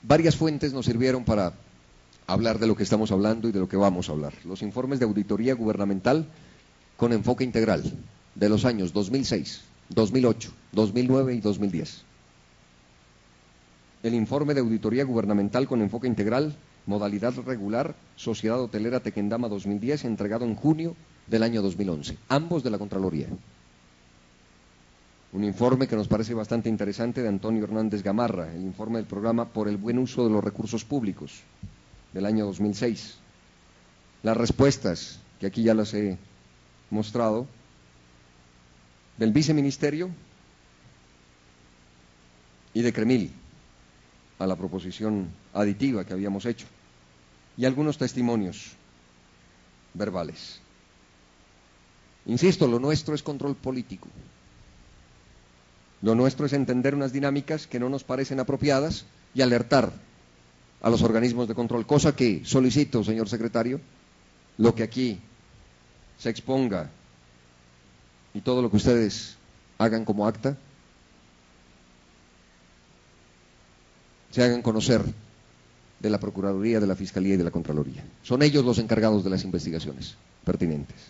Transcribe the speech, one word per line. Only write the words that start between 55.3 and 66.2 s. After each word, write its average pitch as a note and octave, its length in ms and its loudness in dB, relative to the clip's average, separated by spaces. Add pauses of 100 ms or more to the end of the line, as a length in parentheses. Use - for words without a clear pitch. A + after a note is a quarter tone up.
Lo A2 120 2
nuestro C3+ 320 2
es C3+ 80 0
entender C3 400 2
unas C#3 200 -2
dinámicas C#3 520 -2
que B2+ 140 -6
no B2 100 -2
nos C3+ 140 -4
parecen C3+ 360 -4
apropiadas C#3 640 0 (280)
y B2+ 80 2
alertar A#2+ 500 4 (920)
a - 100 2
los A#2 100 4
organismos A#2 460 2
de A2 80 -4
control, A#2 320 -2
cosa C#3+ 280 4
que G#2+ 300 2
solicito, B2+ 580 2
señor A2 240 -2
secretario, A#2 540 -2 (760)
lo A#2+ 180 6
que A#2 80 -2
aquí A2+ 360 -2 (1000)
se A#2 100 -4